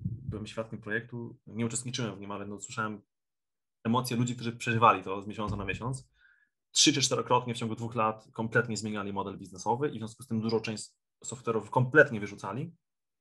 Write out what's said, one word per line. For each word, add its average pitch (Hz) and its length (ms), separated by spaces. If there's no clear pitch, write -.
byłem - 440
świadkiem 110 340
projektu, 117 560
nie 104 180
uczestniczyłem 117 500
w 95 40
nim, 101 120
ale, 101 160
no, 104 120
słyszałem 107 420
emocje 120 340
ludzi, 120 180
którzy 117 160
przeżywali 113 520
to 98 180
z 101 60
miesiąca 104 280
na 101 100
miesiąc. 107 440
Trzy - 220
czy 135 80
czterokrotnie 123 520
w 113 40
ciągu 110 180
dwóch 113 200
lat 110 380
kompletnie 113 440
zmieniali 101 360
model 98 240
biznesowy 98 520
i - 20
w 117 60
związku 110 260
z - 40
tym 110 140
dużą 110 180
część 110 320
software'ów 110 440
kompletnie 131 500
wyrzucali. 101 560